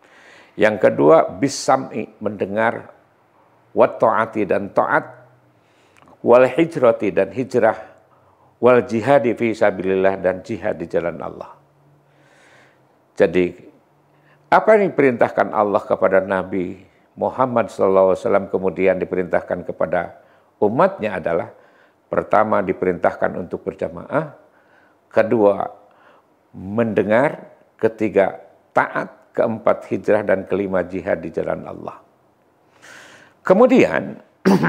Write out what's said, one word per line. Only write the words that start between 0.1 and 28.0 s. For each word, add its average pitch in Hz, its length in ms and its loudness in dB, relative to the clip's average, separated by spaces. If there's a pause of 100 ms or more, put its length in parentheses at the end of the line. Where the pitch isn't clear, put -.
Yang 107 320 4
kedua, 147 480 4
bisam'i, 131 800 -2
mendengar, 107 720 -4 (880)
wat - 240 2
ta'ati, 113 480 0
dan 98 240 -2
taat, 135 320 0 (1200)
wal 123 240 8
hijrati, 123 640 0
dan 95 160 0
hijrah, 107 480 0 (800)
wal 120 320 4
jihadi 117 480 2
fi 117 160 -2
sabilillah, 95 640 0
dan 92 240 -2
jihad 98 400 -8
di - 80 -10
jalan 82 320 -4
Allah. - 320 -14 (1600)
Jadi, 90 400 2 (960)
apa 202 320 4
yang 190 80 0
diperintahkan 120 640 0
Allah 104 320 0
kepada 95 400 2
Nabi 95 640 -6 (240)
Muhammad 113 560 -2
sallallahu 95 440 2
alaihi 90 120 -4
wasallam 98 240 0
kemudian 92 480 -2
diperintahkan 90 720 -4
kepada 85 480 -6 (400)
umatnya 107 640 0
adalah, 85 320 -4 (560)
pertama, 104 560 0
diperintahkan 92 720 -2
untuk 92 240 -10
berjamaah, 95 720 -8 (800)
kedua, 104 560 2 (840)
mendengar, 107 1000 -2 (240)
ketiga, 101 640 0 (320)